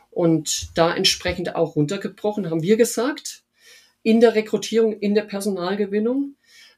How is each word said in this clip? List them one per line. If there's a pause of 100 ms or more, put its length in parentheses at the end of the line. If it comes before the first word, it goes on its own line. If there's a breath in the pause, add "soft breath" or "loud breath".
(120)
Und
da
entsprechend
auch
runtergebrochen,
haben
wir
gesagt, (600 soft breath)
in
der
Rekrutierung,
in
der
Personalgewinnung, (420 loud breath)